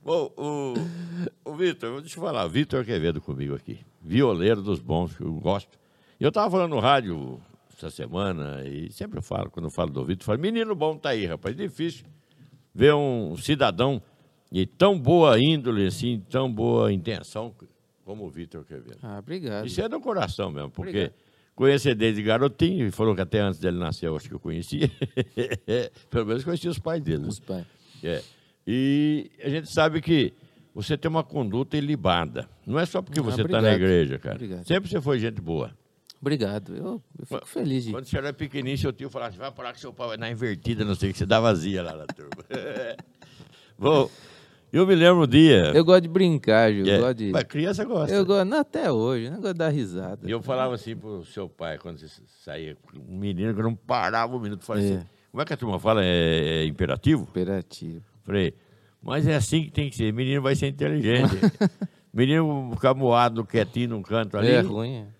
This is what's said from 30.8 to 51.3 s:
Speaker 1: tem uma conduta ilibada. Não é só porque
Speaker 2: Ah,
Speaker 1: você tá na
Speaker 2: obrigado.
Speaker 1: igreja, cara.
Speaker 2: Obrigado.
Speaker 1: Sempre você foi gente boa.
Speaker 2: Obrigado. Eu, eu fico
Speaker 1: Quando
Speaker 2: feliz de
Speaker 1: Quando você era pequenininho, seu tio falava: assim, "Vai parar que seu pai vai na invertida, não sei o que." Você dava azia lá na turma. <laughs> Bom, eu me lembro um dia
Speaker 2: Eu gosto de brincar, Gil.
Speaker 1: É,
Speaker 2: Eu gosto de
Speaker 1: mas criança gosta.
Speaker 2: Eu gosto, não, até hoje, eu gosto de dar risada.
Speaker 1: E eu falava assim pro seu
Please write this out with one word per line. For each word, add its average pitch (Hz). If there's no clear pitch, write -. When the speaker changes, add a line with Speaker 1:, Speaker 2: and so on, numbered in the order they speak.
Speaker 1:
tem 165
uma 160
conduta 127
ilibada. 87
Não 123
é 170
só 180
porque 151
Speaker 2:
Ah, -
Speaker 1:
você 110
tá -
na 113
Speaker 2:
obrigado. 110
Speaker 1:
igreja, 87
cara. 64
Speaker 2:
Obrigado. 92
Speaker 1:
Sempre 185
você 185
foi 135
gente 107
boa. 80
Speaker 2:
Obrigado. 104
Eu, 165
eu -
fico -
Speaker 1:
Quando -
Speaker 2:
feliz 131
de 110
Speaker 1:
Quando 127
você -
era 139
pequenininho, 139
seu 135
tio 135
falava: 120
assim, 90
"Vai 131
parar 123
que -
seu 135
pai 120
vai 110
na 113
invertida, 110
não 101
sei 98
o -
que." -
Você 90
dava 110
azia 92
lá 80
na 76
turma. 73
<laughs> -
Bom, 135
eu 180
me 190
lembro 170
um -
dia 120
Speaker 2:
Eu 165
gosto 180
de 170
brincar, 143
Gil. 98
Speaker 1:
É, 101
Speaker 2:
Eu -
gosto 123
de 107
Speaker 1:
mas 123
criança 175
gosta. 190
Speaker 2:
Eu 202
gosto, 196
não, 233
até 285
hoje, 117
eu 139
gosto 190
de 165
dar 160
risada. 95
Speaker 1:
E -
eu 113
falava 127
assim 113
pro 104
seu 95